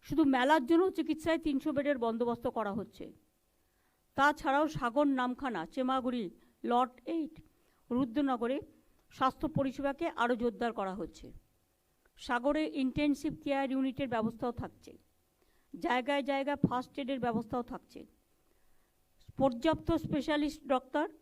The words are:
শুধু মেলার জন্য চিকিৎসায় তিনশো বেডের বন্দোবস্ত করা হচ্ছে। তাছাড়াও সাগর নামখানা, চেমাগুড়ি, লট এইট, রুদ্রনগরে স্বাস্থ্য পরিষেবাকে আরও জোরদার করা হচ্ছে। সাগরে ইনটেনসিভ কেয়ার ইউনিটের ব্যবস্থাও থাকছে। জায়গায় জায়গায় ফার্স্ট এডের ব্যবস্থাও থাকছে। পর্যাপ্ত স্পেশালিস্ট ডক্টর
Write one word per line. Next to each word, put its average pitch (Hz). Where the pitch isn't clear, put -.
শুধু 311
মেলার 269
জন্য 339
চিকিৎসায় 320
তিনশো 302
বেডের 277
বন্দোবস্ত 233
করা 214
হচ্ছে। -
তাছাড়াও 294
সাগর 269
নামখানা, 247
চেমাগুড়ি, 254
লট 240
এইট, 330
রুদ্রনগরে 254
স্বাস্থ্য -
পরিষেবাকে 277
আরও 240
জোরদার 233
করা 190
হচ্ছে। -
সাগরে 285
ইনটেনসিভ 285
কেয়ার 277
ইউনিটের 269
ব্যবস্থাও 233
থাকছে। -
জায়গায় 254
জায়গায় 277
ফার্স্ট 254
এডের 269
ব্যবস্থাও 233
থাকছে। -
পর্যাপ্ত 269
স্পেশালিস্ট 302
ডক্টর 277